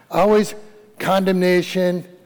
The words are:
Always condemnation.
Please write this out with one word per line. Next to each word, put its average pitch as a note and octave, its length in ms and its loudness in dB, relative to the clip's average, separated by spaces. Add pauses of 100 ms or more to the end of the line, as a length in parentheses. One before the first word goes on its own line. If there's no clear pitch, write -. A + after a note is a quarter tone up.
(100)
Always G#3 440 2 (440)
condemnation. F3+ 1080 0 (200)